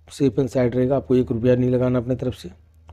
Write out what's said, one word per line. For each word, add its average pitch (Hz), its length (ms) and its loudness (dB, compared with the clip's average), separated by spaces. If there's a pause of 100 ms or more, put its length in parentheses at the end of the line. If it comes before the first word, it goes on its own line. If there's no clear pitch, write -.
सेफ 135 300 0
एंड 135 100 0
साइड 123 260 0
रहेगा, 127 220 2
आपको 127 180 0
एक 123 160 2
रुपया 123 240 2
नहीं 123 160 2
लगाना 127 280 0
अपने 123 180 -4
तरफ 127 180 -6
से, - 160 -16 (420)